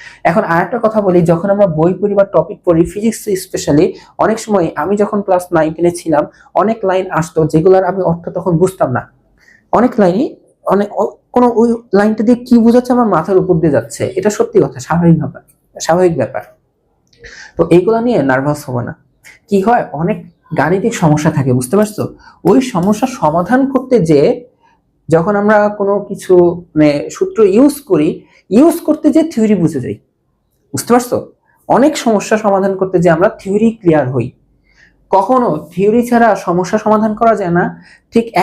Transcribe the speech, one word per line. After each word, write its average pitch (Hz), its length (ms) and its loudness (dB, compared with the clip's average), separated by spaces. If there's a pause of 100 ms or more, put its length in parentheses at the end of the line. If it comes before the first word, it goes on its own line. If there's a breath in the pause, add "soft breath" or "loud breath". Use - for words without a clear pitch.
(300 loud breath)
এখন 208 140 0 (100)
আর 170 120 2
একটা 247 200 -6
কথা 214 160 0
বলি, 175 180 2 (120)
যখন 170 220 0
আমরা 202 140 2 (120)
বই 170 200 2
পড়ি 202 200 -2
বা 196 60 4 (100)
টপিক 165 300 -2
পড়ি, 170 160 2 (120)
ফিজিক্স 220 260 -4 (260)
specially, 165 420 0 (360 loud breath)
অনেক 214 220 0
সময় 196 200 0 (160)
আমি 185 200 -2
যখন 202 240 -2
ক্লাস 180 180 0 (140)
নাইন 156 160 2
টেনে 175 260 0
ছিলাম, 156 240 0 (380 soft breath)
অনেক 220 160 0 (120)
লাইন 185 160 0 (140)
আসতো 165 200 -4 (120)
যেগুলার 185 400 4
আমি 190 100 -4 (100)
অর্থ 170 120 -6 (140)
তখন 175 240 -4
বুঝতাম 175 360 -2
না, 101 40 -4 (760 soft breath)
অনেক 240 140 2 (100)
লাইনই, 196 260 2 (460)
অনেক, 202 140 0 (140)
অ-, - 120 -4 (220)
কোনো 247 200 4
ওই 233 140 2 (240)
লাইনটা 214 340 2
দিয়ে 240 200 2
কি 233 160 4
বোঝাচ্ছে 240 320 2
আমার 240 200 2
মাথার 190 280 0
উপর 175 180 0
দিয়ে 156 160 0
যাচ্ছে, - 260 -6 (140)
এটা 190 200 0
সত্যি - 260 0
কথা, 127 160 -6
স্বাভাবিক 165 420 2
ব্যাপার, - 200 -10 (440)
স্বাভাবিক 170 360 2
ব্যাপার। 107 220 -8 (1120 loud breath)
তো 165 40 0 (140)
এইগুলা 220 260 4
নিয়ে 233 180 0 (100)
নার্ভাস 139 380 -2
হবে 123 200 -6
না। - 60 -12 (560 loud breath)
কি 202 120 2
হয়, 220 220 2 (180)
অনেক 202 160 -2 (400)
গাণিতিক 185 380 0
সমস্যা 156 420 0
থাকে, 131 160 0
বুঝতে 127 260 -2
পারছো? 214 240 -2 (460 loud breath)
ওই 254 100 4 (140)
সমস্যা 208 340 -2 (120)
সমাধান 202 420 0 (120)
করতে 254 240 0 (140)
যে 143 100 4 (880)
যখন 175 320 0
আমরা 208 160 4 (220)
কোনো 196 140 -2 (160)
কিছু, 190 240 -2 (420)
মানে, 151 140 4 (260)
সূত্র 381 240 -6 (160)
ইউজ 277 200 4 (140)
করি, 175 200 2 (400 loud breath)
ইউজ 311 260 4 (120)
করতে 302 280 0
যে 320 60 4 (100)
থিওরি 214 240 0
বুঝে 156 240 -2
যাই, 113 160 -8 (800)
বুঝতে 220 200 -2
পারছো? 247 240 0 (500)
অনেক 247 300 2
সমস্যা 220 400 -2
সমাধান 196 420 0
করতে 185 200 -2
যে 175 100 2
আমরা 170 200 2 (100)
থিওরি 208 300 0 (120)
ক্লিয়ার 156 320 2
হই। 120 140 -4 (840 soft breath)
কখনো 226 400 2 (220)
থিওরি 214 380 0
ছাড়া 233 260 4
সমস্যা 180 420 -4
সমাধান 214 380 0
করা 226 200 2
যায় 180 240 -4
না, 190 40 0 (480 loud breath)
ঠিক 233 140 2 (180)